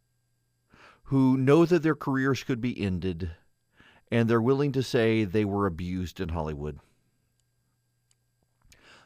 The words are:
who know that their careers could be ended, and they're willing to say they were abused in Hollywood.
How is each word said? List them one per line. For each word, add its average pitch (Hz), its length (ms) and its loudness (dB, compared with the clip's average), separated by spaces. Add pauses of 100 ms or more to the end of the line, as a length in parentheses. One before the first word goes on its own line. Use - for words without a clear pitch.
(1040)
who 131 340 2
know 143 280 6
that 160 180 2
their 156 120 0
careers 135 480 -2
could 123 180 -4
be 123 180 -4
ended, 90 520 -4 (800)
and 117 180 2
they're 117 120 4
willing 139 320 2
to 131 100 0
say 113 400 2
they 107 220 0
were 101 200 0
abused 90 540 -6
in 90 100 -6
Hollywood. 76 500 -6 (2250)